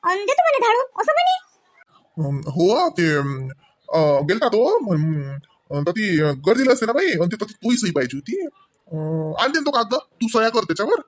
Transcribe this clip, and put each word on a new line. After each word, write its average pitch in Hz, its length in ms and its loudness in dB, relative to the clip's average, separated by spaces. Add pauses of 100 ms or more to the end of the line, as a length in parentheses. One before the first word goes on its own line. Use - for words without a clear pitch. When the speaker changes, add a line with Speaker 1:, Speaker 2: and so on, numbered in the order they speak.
Speaker 1:
आणि 370 180 -2
देतो," 554 220 0
म्हणे, 587 240 2
"धाडून," 480 340 0
असं 571 120 0
म्हणे. 740 340 0 (720)
Speaker 2:
अं, 139 340 -4
हो, 214 380 2
ते, 160 280 2
अं, 135 300 -4 (460)
अं, 147 320 4
गेलता 226 220 0
तो, 262 320 2
म्हण-, 151 600 -2 (320)
अं, 143 120 -4
तर 165 80 0
ती, 190 300 0
अं, 147 120 2 (140)
गर्दीला 254 260 4
असते 233 120 0
ना 226 60 -2
बाई, 339 140 2
आणि 175 200 0
तिथं 208 200 -4
तूही 240 320 -2
सही 202 140 -2
पाहिजे 131 260 -2
होती. 349 280 -6 (460)
अं, 156 480 -4
आणते 285 200 0
ना 285 60 -4
तो 285 60 2
कागद, 233 220 0
तू - 340 -4
सह्या 226 220 2
कर 233 100 2
त्याच्यावर 208 480 0